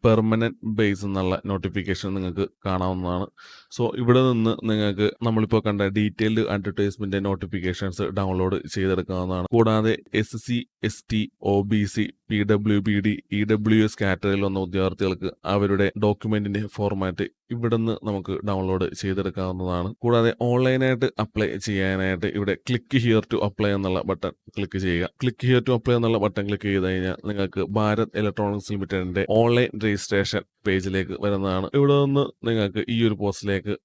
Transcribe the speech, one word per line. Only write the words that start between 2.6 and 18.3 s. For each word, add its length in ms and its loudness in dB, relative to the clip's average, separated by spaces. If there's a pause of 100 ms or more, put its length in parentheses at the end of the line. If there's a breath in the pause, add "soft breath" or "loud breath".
കാണാവുന്നതാണ്. 600 -2 (500 loud breath)
So, 200 -2
ഇവിടെ 260 4 (100)
നിന്ന് 380 0
നിങ്ങൾക്ക് 400 2 (120)
നമ്മളിപ്പോൾ 440 2
കണ്ട 160 0
ഡീറ്റെയിൽഡ് 680 0
അഡ്വർടൈസ്മെന്റ് 760 -2
നോട്ടിഫിക്കേഷൻസ് 800 -4
ഡൗൺലോഡ് 720 -2
ചെയ്തെടുക്കാവുന്നതാണ്. 800 -2
കൂടാതെ 460 4 (160)
എസ് 220 0
സി, 300 -4 (160)
എസ് 300 -4
ടി, 200 0 (100)
ഒ 200 2
ബി 220 2
സി, 280 -2 (180)
പി 80 0 (120)
ഡബ്ല്യു 380 2
ബി 80 2 (100)
ഡി, 80 2 (240)
ഇ 20 2 (120)
ഡബ്ല്യു 340 4
എസ് 160 -6
കാറ്റഗറിയിൽ 460 0
വന്ന 180 -2
ഉദ്യോഗാർത്ഥികൾക്ക് 640 -2 (240)
അവരുടെ 340 2 (160)
ഡോക്യുമെന്റിന്റെ 580 0 (140)
ഫോർമാറ്റ് 500 -2 (280)
ഇവിടുന്ന് 400 0 (120)
നമുക്ക് 280 -4 (140)